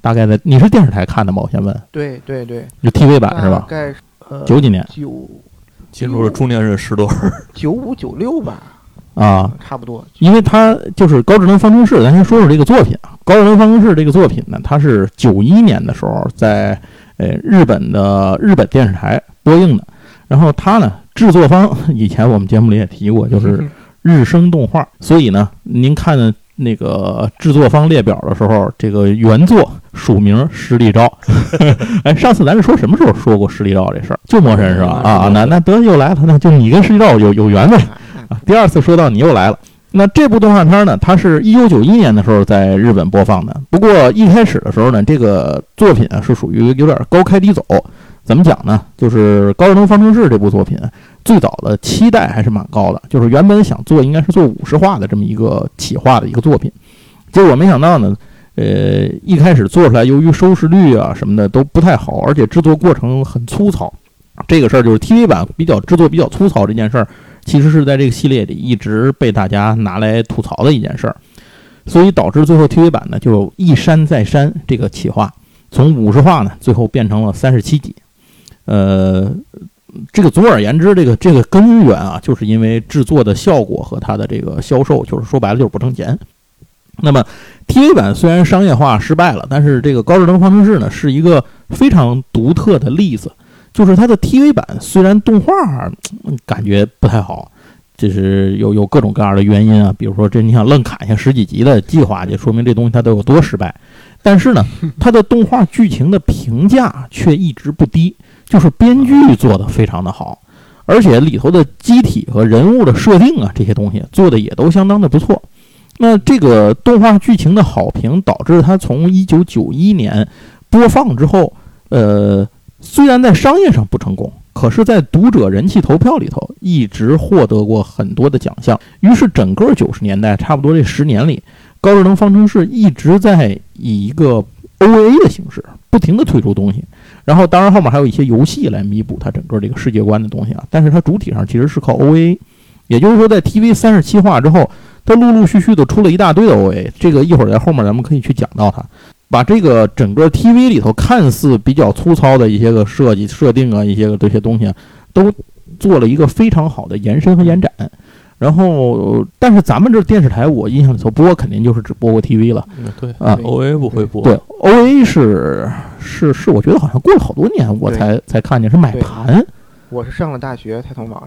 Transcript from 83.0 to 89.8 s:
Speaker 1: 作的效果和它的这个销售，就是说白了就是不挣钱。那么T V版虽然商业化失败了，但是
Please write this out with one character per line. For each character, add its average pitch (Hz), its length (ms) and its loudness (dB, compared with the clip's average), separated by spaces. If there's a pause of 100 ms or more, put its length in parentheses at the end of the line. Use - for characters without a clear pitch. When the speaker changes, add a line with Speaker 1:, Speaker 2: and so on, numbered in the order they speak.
Speaker 1:
作 139 220 0
的 104 100 0
效 147 300 0
果 - 180 -8
和 - 160 -12
它 107 200 -8
的 104 80 -6
这 - 120 -8
个 - 220 -10
销 139 240 -2
售， 143 220 -2
就 - 120 -8
是 117 60 -8
说 - 160 -6
白 101 140 -2
了 120 40 -2
就 135 60 0
是 107 60 -2
不 101 80 -10
挣 123 160 -6
钱。 131 240 -8 (800)
那 147 120 -2
么 135 140 0 (420)
T - 140 2
V 311 140 6
版 202 200 0
虽 170 160 0
然 175 140 2
商 185 180 0
业 175 120 2
化 120 240 0
失 156 160 -4
败 170 180 0
了， - 160 -10
但 139 140 -2
是 139 180 0